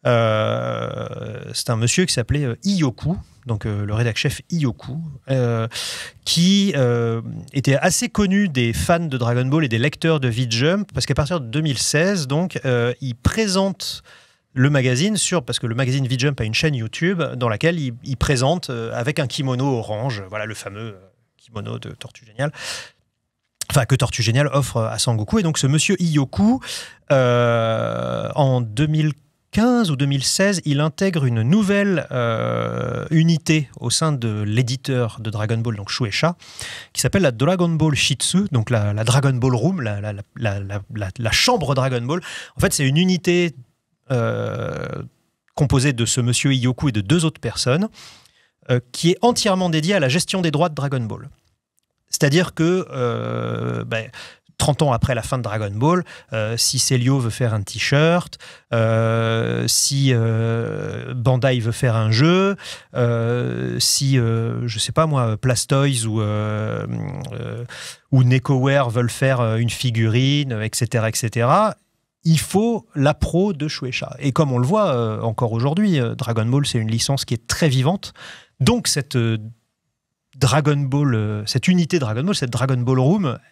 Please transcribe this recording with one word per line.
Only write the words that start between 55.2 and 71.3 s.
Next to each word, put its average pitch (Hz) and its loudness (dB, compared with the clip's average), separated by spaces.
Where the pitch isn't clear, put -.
fin 131 -4
de 120 -6
Dragon 107 -4
Ball, 160 2
euh, 113 -2
si - -2
Celio 127 2
veut 117 0
faire 113 0
un 104 -2
t-shirt, 165 0
euh, 113 0
si, 139 2
euh, 113 -2
Bandai 127 2
veut 113 -2
faire 117 0
un 110 2
jeu, 180 4
euh, 120 -2
si, 135 2
euh, 117 0
je 110 -6
sais - -4
pas 160 2
moi, 123 0
Plastoise 131 0
ou, 110 -2
euh, 107 -2
euh, 113 -10
ou 131 6
Nekoware 131 4
veulent 120 0
faire, 135 0
euh, 110 0
une 113 0
figurine, 127 2
et 107 -4
cetera, 113 0
et 107 -4
cetera, 135 2